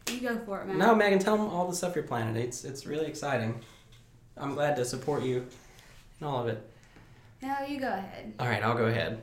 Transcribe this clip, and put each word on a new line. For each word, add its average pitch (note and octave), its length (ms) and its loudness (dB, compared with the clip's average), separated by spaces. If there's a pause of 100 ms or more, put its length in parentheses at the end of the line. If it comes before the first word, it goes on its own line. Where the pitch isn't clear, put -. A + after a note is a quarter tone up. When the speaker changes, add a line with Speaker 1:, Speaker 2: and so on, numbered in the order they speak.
Speaker 1:
You A#3+ 120 -4
go A#3+ 240 -2
for G3 160 -6
it, - 60 -8
Matt. F#3+ 100 -2
Speaker 2:
No, A3 180 8
Megan, G3+ 240 8
tell G#3+ 160 4
'em G#3 140 4
all F3 180 0
the F3 80 -4
stuff F3 200 -2
you're D3 100 0
planning. A2+ 360 -2
It's, B2 220 -6
it's C#3 220 -10
really D#3 220 -2
exciting. B2 520 -2 (800)
I'm C#3 180 -4
glad C#3+ 220 2
to B2 80 0
support C3 380 -2
you B2 220 0 (760)
in D#3 60 -6
all C3 140 -2
of A#2 60 -2
it. A2 140 -4 (800)
Speaker 1:
No, C4+ 160 -4 (100)
you C#4+ 140 -6
go C4 80 -2
ahead. G3 500 -6
Speaker 2:
All B2 80 0
right, G#2 160 0
I'll A#2 140 2
go A#2 80 2
ahead. A2+ 380 0